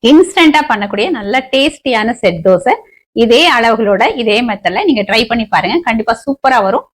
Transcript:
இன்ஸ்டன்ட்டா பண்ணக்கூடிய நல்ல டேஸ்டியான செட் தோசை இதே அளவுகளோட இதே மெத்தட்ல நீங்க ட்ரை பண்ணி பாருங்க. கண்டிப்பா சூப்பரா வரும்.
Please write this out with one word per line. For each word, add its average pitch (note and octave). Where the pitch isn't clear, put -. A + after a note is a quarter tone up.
இன்ஸ்டன்ட்டா D#4
பண்ணக்கூடிய G3+
நல்ல G#3+
டேஸ்டியான A#3+
செட் F3
தோசை F#3+
இதே A#3
அளவுகளோட A3+
இதே G#3+
மெத்தட்ல G3
நீங்க A3
ட்ரை A3
பண்ணி A#3
பாருங்க. F3
கண்டிப்பா A3+
சூப்பரா C4
வரும். A3+